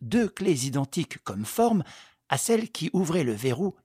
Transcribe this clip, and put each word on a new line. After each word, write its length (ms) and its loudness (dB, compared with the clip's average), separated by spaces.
deux 260 2
clés 400 0
identiques 560 -2
comme 220 -6
forme 380 2
à 100 0
celles 320 0
qui 220 -6
ouvraient 320 2
le 80 0
verrou 540 -2